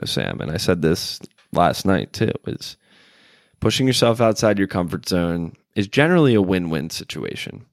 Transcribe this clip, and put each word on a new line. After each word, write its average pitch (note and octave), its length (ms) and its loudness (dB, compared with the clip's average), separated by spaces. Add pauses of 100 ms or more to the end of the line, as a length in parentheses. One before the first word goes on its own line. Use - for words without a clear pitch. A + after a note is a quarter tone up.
Sam, G1+ 360 -4
and B1+ 100 -6
I E2 60 -4
said F2+ 240 0
this - 380 0 (340)
last E2+ 320 2
night F#2 280 0
too, - 200 0 (120)
is - 320 -10 (840)
pushing C3 280 2
yourself A#2+ 340 4
outside G#2+ 380 2
your G2 80 2
comfort F2 400 -4
zone E2+ 480 -2 (180)
is G2+ 140 -2
generally D3 480 4
a G#2 60 6
win-win E2+ 500 -2
situation. - 800 -12